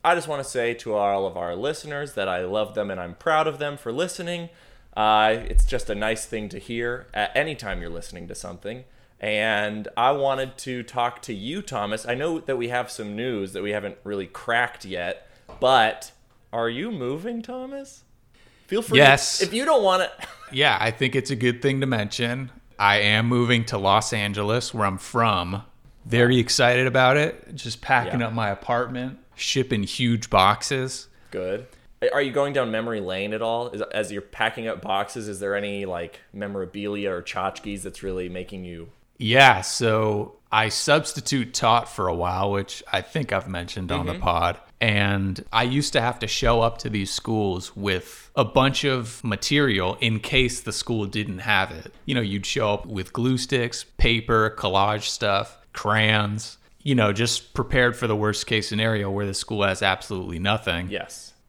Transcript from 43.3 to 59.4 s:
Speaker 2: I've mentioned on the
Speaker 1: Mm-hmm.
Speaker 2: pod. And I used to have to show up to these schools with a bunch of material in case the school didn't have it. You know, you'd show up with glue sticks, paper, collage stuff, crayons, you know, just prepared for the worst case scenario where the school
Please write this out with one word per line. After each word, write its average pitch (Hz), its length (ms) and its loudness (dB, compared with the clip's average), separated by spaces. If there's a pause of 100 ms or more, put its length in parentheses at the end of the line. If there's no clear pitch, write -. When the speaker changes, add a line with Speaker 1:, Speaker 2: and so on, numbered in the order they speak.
Speaker 2:
I've 95 160 -2
mentioned 87 440 -6
on 87 140 -2
the 87 80 -4
Speaker 1:
Mm-hmm. 90 80 -8
Speaker 2:
pod. 87 360 0 (220)
And 101 720 0
I 113 120 4
used 139 280 0
to 120 80 2
have 120 200 -2
to 110 60 -4
show 117 360 2
up 117 160 0
to - 100 -8
these 101 240 -2
schools 101 640 -2
with 98 580 -4
a 127 120 4
bunch 135 380 2
of 127 380 -2
material 101 800 2
in 110 200 2
case 127 400 2
the 110 120 -8
school 110 320 -2
didn't 101 360 -6
have 98 300 2
it. 80 220 -14 (140)
You 139 80 -2
know, 120 80 2
you'd 98 240 -4
show 107 260 0
up 101 140 -4
with 95 260 -6
glue 127 240 0
sticks, 123 480 -2 (140)
paper, 113 600 4
collage 101 440 2
stuff, 101 560 -2 (220)
crayons, 107 800 2 (240)
you 143 120 0
know, 107 160 6
just 113 440 -2
prepared 123 420 2
for 120 100 -4
the 107 80 2
worst 104 320 -2
case 107 220 0
scenario 107 420 0
where 101 140 -2
the 98 80 -4
school 104 300 -4